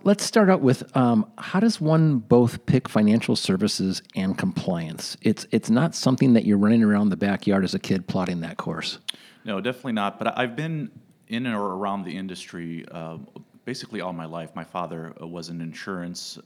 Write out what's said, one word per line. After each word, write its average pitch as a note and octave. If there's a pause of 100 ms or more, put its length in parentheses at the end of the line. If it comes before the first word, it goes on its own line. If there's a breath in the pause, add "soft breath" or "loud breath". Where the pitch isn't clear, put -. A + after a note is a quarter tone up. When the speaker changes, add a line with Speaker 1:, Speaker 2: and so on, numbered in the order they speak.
Speaker 1:
let's G3
start G#3
out F#3+
with, B2+
um, A#2+
how -
does A3+
one D#3
both A#2+
pick -
financial A2
services F#2+ (140)
and F#2+
compliance? E2+
It's, -
it's A2
not C#3+
something C3
that A2+
you're G#2
running A2
around G#2
the F2
backyard G2
as F#2
a F#2+
kid F#2+
plotting F2+
that D#2+
course. - (460 loud breath)
Speaker 2:
No, G2+
definitely B2+
not. G2+
But G#2
I've A#2+
been E3 (380)
in A#2+
or G2+
around G2
the F2
industry, F2
uh, D#2+ (460)
basically A#2+
all F2+
my E2
life. E2
My E2
father, E2
uh, E2
was E2
in E2+
insurance, F2